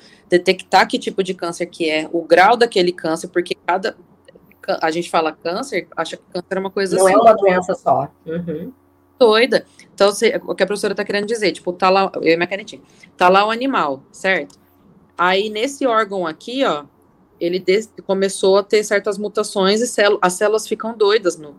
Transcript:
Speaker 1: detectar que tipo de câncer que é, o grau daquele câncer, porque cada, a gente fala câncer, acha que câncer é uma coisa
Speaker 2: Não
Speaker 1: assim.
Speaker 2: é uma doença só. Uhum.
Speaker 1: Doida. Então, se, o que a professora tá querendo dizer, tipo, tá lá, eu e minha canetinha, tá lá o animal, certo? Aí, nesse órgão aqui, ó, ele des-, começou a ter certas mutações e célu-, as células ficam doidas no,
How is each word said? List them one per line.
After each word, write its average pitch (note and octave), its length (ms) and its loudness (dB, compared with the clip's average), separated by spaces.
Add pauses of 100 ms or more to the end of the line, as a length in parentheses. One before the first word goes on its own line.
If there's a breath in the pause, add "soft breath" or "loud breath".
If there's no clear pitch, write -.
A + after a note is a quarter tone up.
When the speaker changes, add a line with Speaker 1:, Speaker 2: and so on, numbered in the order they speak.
(280 soft breath)
Speaker 1:
detectar F#3 600 2
que A#3+ 100 -6
tipo G#3+ 240 -6
de F#3 120 -4
câncer F3 340 -8
que E3+ 200 -6
é, D#3 240 -2
o E3+ 120 -4
grau F3+ 340 6
daquele G3+ 340 2
câncer, E3 360 -6
porque F3+ 280 -4 (120)
cada, F#3+ 280 -2 (880)
a D#3+ 80 0
gente E3+ 200 -6
fala D#3+ 240 0
câncer, F#3 600 -8
acha D#3+ 220 -8
que - 140 -20
câncer F3+ 240 -8
é F#3 40 -2
uma F#3+ 120 -6
coisa F#3+ 240 -2
Speaker 2:
Não F#3 100 4
Speaker 1:
assim. F#3+ 80 6
Speaker 2:
é G#3 40 4
uma A3+ 160 8
doença F#3 420 0
só. C#3 320 -2 (180)
Uhum. E3+ 460 -8 (480)
Speaker 1:
Doida. A3+ 460 4 (280 soft breath)
Então, G3+ 200 4
se, G3+ 340 0
o F3 80 -4
que G3+ 80 0
a - 20 0
professora G3+ 300 -4
tá G#3 80 -4
querendo G3+ 220 -4
dizer, G#3 260 -2
tipo, F3+ 220 -8
tá F#3 160 0
lá, F#3+ 260 2
eu - 80 -8
e E3 140 2
minha F3 100 -2
canetinha, G3+ 340 -12 (360 soft breath)
tá F3+ 100 4
lá G3 180 4
o G#3+ 60 -2
animal, A3 500 -2 (120)
certo? F3 440 -4 (600)
Aí, F#3+ 320 0
nesse B3 360 -6
órgão G3+ 400 -2
aqui, A#3 380 -6
ó, D3+ 220 -2 (520)
ele F3 220 -4
des-, F#3+ 320 -2 (140)
começou G3 520 0
a G3+ 60 2
ter G#3+ 180 0
certas G#3 360 -4
mutações G#3 640 0
e B3 60 -2
célu-, G3+ 340 2
as F3+ 120 2
células G#3+ 320 0
ficam A3+ 300 -6
doidas G3+ 420 0
no, D3 220 -18